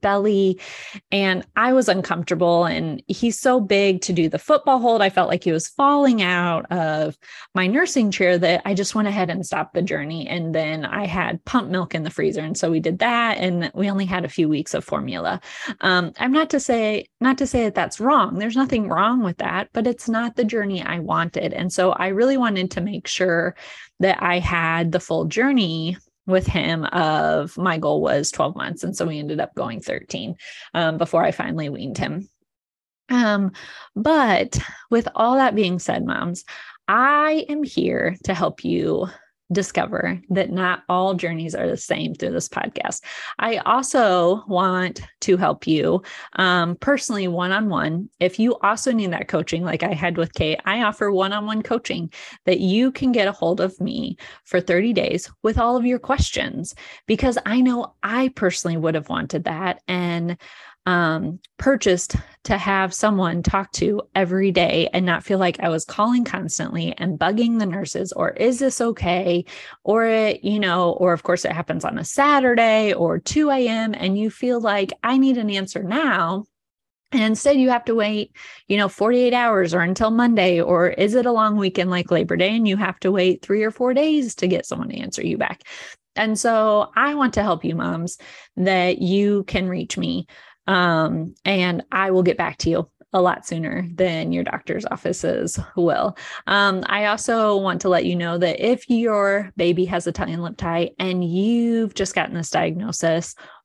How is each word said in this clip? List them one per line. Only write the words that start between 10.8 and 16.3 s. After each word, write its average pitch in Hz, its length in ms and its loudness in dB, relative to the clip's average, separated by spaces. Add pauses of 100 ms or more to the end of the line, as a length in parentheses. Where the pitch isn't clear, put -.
I 202 220 -4
had 175 380 -4
pump - 260 -2
milk 180 240 -2
in 160 80 -4
the 151 80 -6
freezer. 156 380 -2
And 156 80 -6
so 165 140 0
we 160 100 2
did 170 200 -2
that. 233 360 0
And 175 380 -2
we 202 160 -2
only 196 160 -2
had 180 180 -2
a - 40 -6
few 160 200 0
weeks 156 240 -2
of 147 100 -2
formula. 90 560 -4 (440)
Um, 180 360 2
I'm 254 140 0